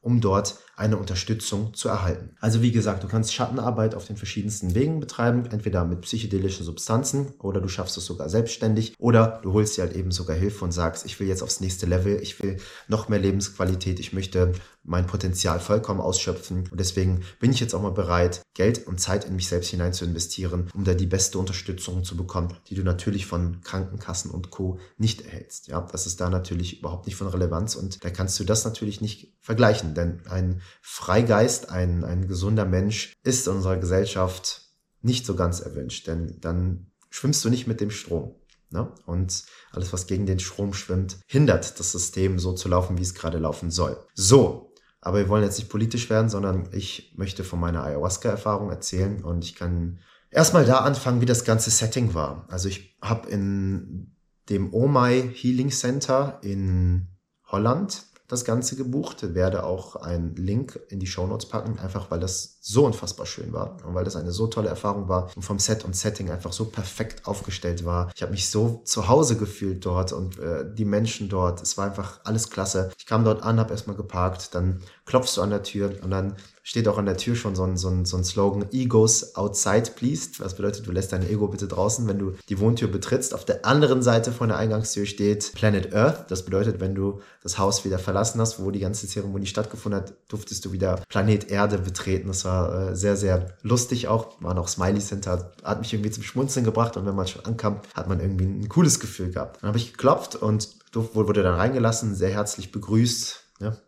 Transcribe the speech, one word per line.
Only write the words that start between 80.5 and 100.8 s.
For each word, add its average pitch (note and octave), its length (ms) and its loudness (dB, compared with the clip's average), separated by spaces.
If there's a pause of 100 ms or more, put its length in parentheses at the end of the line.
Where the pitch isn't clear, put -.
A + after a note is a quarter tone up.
bedeutet, G2+ 320 -4
du F2+ 60 -4
lässt F#2 180 0
dein F#2 180 0
Ego G#2 200 2
bitte G2 180 -4
draußen. G#2 400 0
Wenn G2 120 0
du F#2+ 160 -2 (140)
die G2 120 -2
Wohntür A#2 260 4
betrittst, G2+ 480 -2
auf - 120 -8
der - 180 -2
anderen C3 380 6
Seite A#2 280 4
von A#2 200 0
der G2+ 80 0
Eingangstür A2 480 0
steht G2+ 480 0
Planet G2+ 400 2
Earth. B2+ 360 2
Das F2+ 140 -4
bedeutet, G2 340 0
wenn F#2+ 160 -2
du G2 280 -2 (200)
das F2 160 -6
Haus G2 280 2
wieder F#2+ 120 0
verlassen G2+ 420 0
hast, A2+ 220 0
wo G2 80 -2
die G2 80 -2
ganze G2 300 -4
Zeremonie G2 380 -4
stattgefunden G#2+ 560 -4
hat, - 120 -12 (140)
durftest G#2 380 -8
du F#2+ 40 -6
wieder F#2 380 0
Planet G2+ 420 2
Erde G2+ 280 2
betreten. F#2 500 -2
Das F#2 160 -4
war, F#2 460 0
äh, F#2 40 -2
sehr, G2 220 2
sehr F#2 460 2
lustig B2 440 2
auch. - 360 0
Waren F2 160 -2
auch E2 100 -2
Smileys G2+ 400 0
hinter, F#2 440 -4 (120)
hat G#2+ 160 -2
mich A2+ 120 -4
irgendwie G#2+ 180 0
zum A2 120 -10
Schmunzeln C3+ 420 -2
gebracht A2+ 320 2
und G2 100 -2
wenn G2 100 0
man F#2+ 100 0
schon - 200 -10
ankam, G#2+ 340 -2 (140)
hat - 140 -6
man F#2 120 2
irgendwie F#2+ 240 0
ein G2 240 -2
cooles D#3+ 320 6
Gefühl F#2 300 -6
gehabt. - 320 -8
Dann G2+ 80 0
hab G#2+ 60 2
ich A#2 160 -2
geklopft - 440 2
und G#2+ 320 0 (240)